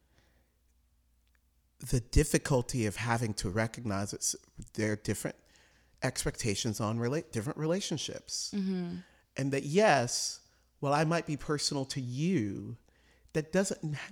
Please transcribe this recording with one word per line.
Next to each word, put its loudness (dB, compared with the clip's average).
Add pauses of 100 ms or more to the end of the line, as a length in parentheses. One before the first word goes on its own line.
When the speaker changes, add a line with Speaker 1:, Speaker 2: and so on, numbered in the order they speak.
(1900)
Speaker 1:
the 4
difficulty 4
of 0
having 0
to -2
recognize -2
it's, -2 (400)
there 2
are 2
different -4 (680)
expectations -2
on 0
rela-, -2
different -4
relationships. -4
Speaker 2:
Mm-hmm. -2 (420)
Speaker 1:
And 0
that, 0
yes, 4 (400)
while 2
I 4
might 2
be -2
personal -2
to -6
you, -2 (560)
that -2
doesn't 0 (160)